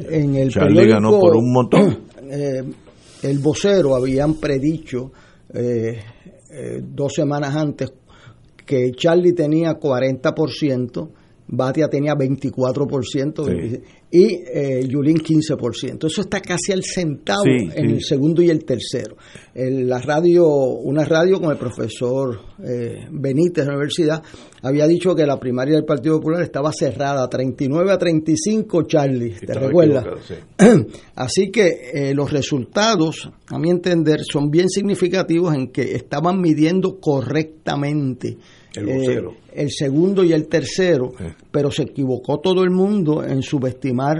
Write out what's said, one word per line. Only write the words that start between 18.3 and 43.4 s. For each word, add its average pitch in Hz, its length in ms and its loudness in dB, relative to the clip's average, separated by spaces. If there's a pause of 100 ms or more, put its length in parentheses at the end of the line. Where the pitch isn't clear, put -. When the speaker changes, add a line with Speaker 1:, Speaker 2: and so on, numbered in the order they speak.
Speaker 1:
y 175 80 4
el 156 140 0
tercero. 117 520 -6 (380)
El, 127 340 -2
la 123 120 -2
radio, 170 460 4
una 139 600 0
radio 170 340 2
con 165 100 0
el 139 60 0
profesor, 123 840 -4 (240)
eh, 117 480 -8
Benítez 147 540 0
de 139 60 -2
la 143 60 -4
universidad 151 460 0 (400)
había 143 240 0
dicho 170 280 2
que 156 100 2
la 135 160 0
primaria 127 360 0
del 151 100 0
Partido 151 320 0
Popular 156 240 -2
estaba 151 300 -2
cerrada, 139 560 -2
treinta 131 360 -4
y 135 40 0
nueve 170 220 2
a 190 60 2
treinta 165 340 0
y 151 60 2
cinco, 208 460 0
Charlie, 135 480 0
¿te - 160 -14
Speaker 2:
Estaba 120 200 -4
Speaker 1:
recuerdas? 139 400 4
Speaker 2:
equivocado, 127 800 4
sí. - 160 -16
Speaker 1:
<clears throat> - 120 -20
Así 185 360 -2
que, 180 440 0
eh, 139 200 -2
los 139 160 -2
resultados, 160 1000 -2 (180)
a 131 100 -8
mi 156 120 0
entender, 165 500 0 (100)
son 147 200 -2
bien 175 180 2
significativos 185 840 0
en 131 140 -2
que - 260 -4
estaban 156 440 -2
midiendo 175 600 0
correctamente, 143 1400 -4 (400)
Speaker 2:
El 104 120 -6
Speaker 1:
eh, 131 100 -2
Speaker 2:
Vocero. 123 340 -2 (220)
Speaker 1:
el 143 160 -4
segundo 170 520 0
y 170 100 4
el 156 160 0
tercero, 156 720 0
Speaker 2:
Sí. 98 60 -10 (260)
Speaker 1:
pero 143 200 0
se 156 120 -4
equivocó 131 580 -4
todo 185 220 2
el 185 80 2
mundo 185 540 0
en 135 180 -2